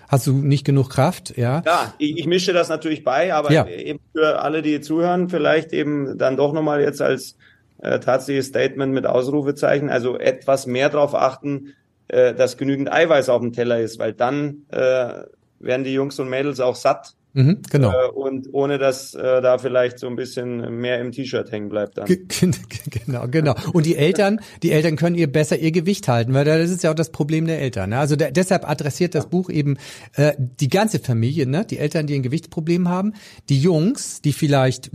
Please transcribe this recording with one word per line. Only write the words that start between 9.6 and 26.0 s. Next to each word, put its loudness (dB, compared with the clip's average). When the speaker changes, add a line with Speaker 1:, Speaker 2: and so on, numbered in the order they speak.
Speaker 2:
also -2
etwas -4
mehr 0
drauf 0
achten, -4
äh, 4
dass 0
genügend -2
Eiweiß 4
auf 2
dem -4
Teller 0
ist, -4
weil -4
dann, -2
äh, -2
werden -2
die -4
Jungs -2
und -6
Mädels -4
auch 0
satt. -2
Speaker 1:
Mhm, 4
genau. 4
Speaker 2:
Äh, 2
und -6
ohne, 0
dass, 0
äh, 0
da 4
vielleicht 0
so -10
ein -8
bisschen -6
mehr -2
im -6
T-Shirt -4
hängen -6
bleibt -4
dann. -6
Speaker 1:
Ge-, 0
<laughs> -
ge-, 0
genau, -6
genau. 2
Und 4
die 2
Eltern, 2
die 2
Eltern 2
können 2
ihr 2
besser 2
ihr 2
Gewicht 0